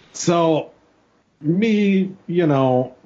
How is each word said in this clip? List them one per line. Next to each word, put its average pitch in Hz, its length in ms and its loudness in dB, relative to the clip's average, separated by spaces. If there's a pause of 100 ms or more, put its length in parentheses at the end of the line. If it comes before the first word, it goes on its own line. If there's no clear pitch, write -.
(140)
So 165 580 0 (680)
me, 196 680 0 (160)
you 170 180 0
know, 131 500 0 (100)